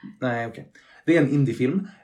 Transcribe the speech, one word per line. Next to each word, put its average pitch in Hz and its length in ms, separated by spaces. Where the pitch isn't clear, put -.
Nej, 117 260
okej. - 240
Det 165 120
är 160 40
en 135 80
indiefilm 139 580